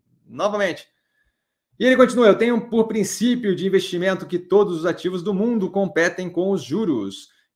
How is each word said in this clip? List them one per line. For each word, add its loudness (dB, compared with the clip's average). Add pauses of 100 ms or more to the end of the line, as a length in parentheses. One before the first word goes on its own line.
(260)
novamente. -4 (880)
E 2
ele 6
continua: 4
eu 8
tenho 0
por 0
princípio -2
de -4
investimento 0
que -4
todos 2
os -4
ativos -4
do -4
mundo 0
competem -2
com -2
os -2
juros, -4 (280)